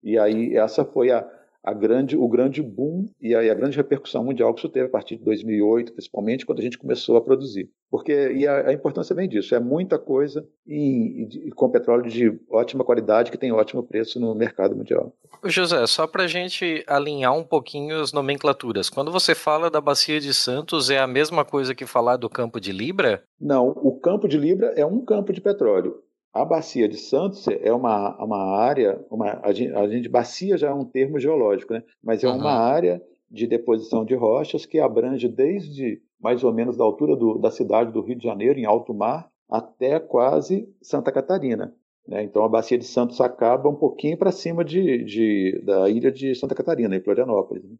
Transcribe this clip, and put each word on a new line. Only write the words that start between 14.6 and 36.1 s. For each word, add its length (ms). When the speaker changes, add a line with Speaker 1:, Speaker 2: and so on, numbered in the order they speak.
Speaker 1:
mundial. 380
Speaker 2:
Ô 60
José, 380
só 200
pra 200
gente 600
alinhar 480
um 100
pouquinho 560
as 120
nomenclaturas. 800
Quando 220
você 220
fala 360
da 100
Bacia 380
de 160
Santos, 560
é 80
a 80
mesma 380
coisa 300
que 120
falar 300
do 120
Campo 320
de 120
Libra? 500
Speaker 1:
Não, 280
o 320
Campo 260
de 120
Libra 380
é 80
um 200
campo 280
de 80
petróleo. 640
A 120
Bacia 440
de 80
Santos 500
é 260
uma, 440
uma 420
área, 500
uma, 360
a 80
gente, 200
a 140
gente, 220
bacia 500
já 100
é 60
um 100
termo 360
geológico, 540
né? 80
Mas 220
é 40
Speaker 2:
Uhum. 100
Speaker 1:
uma 160
área 460
de 160
deposição 580
de 120
rochas 500
que 140
abrange 480
desde 720